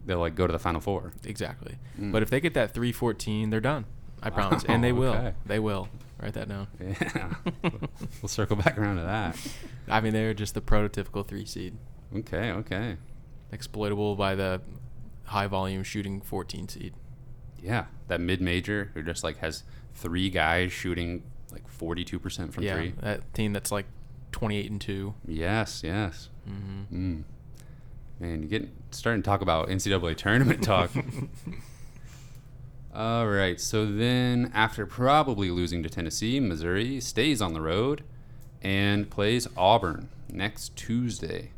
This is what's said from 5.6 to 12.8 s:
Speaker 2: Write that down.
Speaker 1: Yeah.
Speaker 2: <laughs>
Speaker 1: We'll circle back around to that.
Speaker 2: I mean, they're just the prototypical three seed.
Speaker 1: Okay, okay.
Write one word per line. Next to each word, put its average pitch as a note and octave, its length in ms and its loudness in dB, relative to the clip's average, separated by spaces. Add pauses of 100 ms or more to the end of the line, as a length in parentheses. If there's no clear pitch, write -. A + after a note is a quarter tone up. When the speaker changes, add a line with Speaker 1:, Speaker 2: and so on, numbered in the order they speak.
Speaker 2:
Write G#2+ 140 -4
that G#2 160 -4
down. G2+ 180 -6 (140)
Speaker 1:
Yeah. F#2+ 540 -2 (280)
Speaker 2:
<laughs> E3+ 60 4 (520)
Speaker 1:
We'll G2+ 80 -4
circle G#2 260 2
back G2+ 240 4
around G2+ 160 2
to E2+ 80 -2
that. F#2 340 0 (500)
Speaker 2:
I A2 140 6
mean, A2 100 2
they're A2 220 2
just G#2 220 -4
the A2 60 0
prototypical G#2 640 4
three G2+ 200 -8
seed. F#2 320 -8 (380)
Speaker 1:
Okay, A2 360 -2
okay. F#2+ 460 -2 (540)